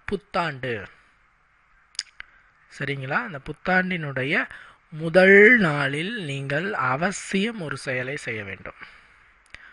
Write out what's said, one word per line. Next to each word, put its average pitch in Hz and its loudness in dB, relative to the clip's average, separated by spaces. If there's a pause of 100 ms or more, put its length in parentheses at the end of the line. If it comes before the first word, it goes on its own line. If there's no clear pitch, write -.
புத்தாண்டு, 135 -6 (1900)
சரிங்களா? 135 -8
அந்த 185 -6
புத்தாண்டினுடைய 165 -2 (440)
முதல் 190 8
நாளில் 160 -2
நீங்கள் 139 -6
அவசியம் 190 -2
ஒரு 143 -8
செயலை 127 -6
செய்ய 113 -10
வேண்டும், 98 -14 (1000)